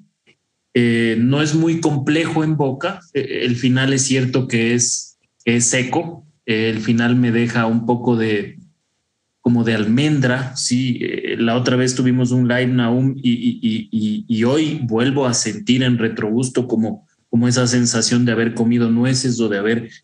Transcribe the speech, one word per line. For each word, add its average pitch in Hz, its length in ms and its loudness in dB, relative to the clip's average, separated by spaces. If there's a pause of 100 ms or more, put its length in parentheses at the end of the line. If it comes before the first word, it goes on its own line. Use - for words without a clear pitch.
(720)
Eh, 117 460 2
no 135 220 2
es 151 120 0
muy 165 280 2
complejo 156 640 0
en 156 100 0
boca. 143 460 -4 (120)
Eh, - 300 -4
el 120 140 0
final 131 340 2
es 135 120 0
cierto 127 440 0
que 117 260 0
es, - 440 -4 (260)
que 120 140 2
es 117 80 0
seco. 139 600 -2 (200)
Eh, 113 240 0
el 107 100 -2
final 120 360 2
me 123 160 4
deja 117 340 0
un 113 200 0
poco 120 300 0
de, 107 420 -2 (840)
como 120 220 2
de 113 100 0
almendra, 127 840 0
sí. 123 460 -2
Eh, - 360 -6
la 117 180 0
otra 127 200 0
vez 127 180 0
tuvimos 127 380 0
un 127 160 2
live, 123 200 0
Nahum, 127 500 0
y, 123 140 0
y, 117 300 -2
y, 110 300 -2
y, 107 360 -2
y 113 160 0
hoy 156 400 0
vuelvo 127 420 0
a 120 80 0
sentir 113 500 0
en 123 140 2
retrogusto 113 720 -2
como, 110 380 -2 (240)
como 120 180 2
esa 120 200 2
sensación 120 580 2
de 120 60 2
haber 113 220 0
comido 117 360 2
nueces 123 500 0
o 113 100 0
de 101 80 -2
haber 113 320 -2 (140)